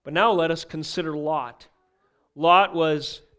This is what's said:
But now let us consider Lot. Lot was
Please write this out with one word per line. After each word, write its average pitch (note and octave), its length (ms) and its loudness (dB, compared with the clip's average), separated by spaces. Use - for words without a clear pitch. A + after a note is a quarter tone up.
But C#3+ 100 -12
now G#3+ 180 2
let E3 200 0
us D#3+ 140 -6
consider D#3 500 -8
Lot. D3 520 -6
Lot F3 380 4
was D#3 480 -2